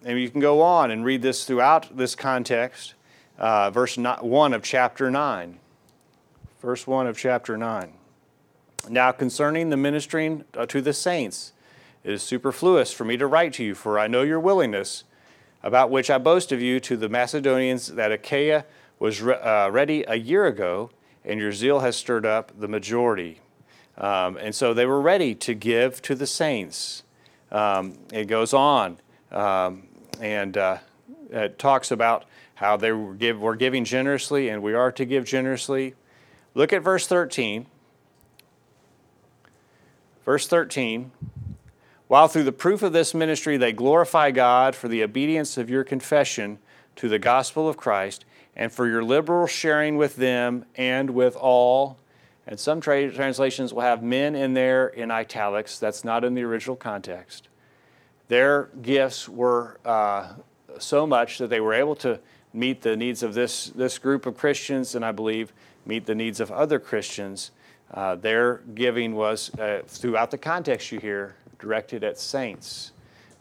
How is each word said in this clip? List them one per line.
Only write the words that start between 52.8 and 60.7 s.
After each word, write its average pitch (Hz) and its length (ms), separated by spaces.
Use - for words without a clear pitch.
tra-, 139 320
translations 131 640
will 120 80
have 120 200
"men" 135 320
in 135 200
there 131 340
in 117 220
italics. 110 680
That's 107 240
not 117 220
in 123 100
the 123 80
original 117 340
context. 95 720
Their 139 420
gifts 131 460
were, 120 560
uh, 101 480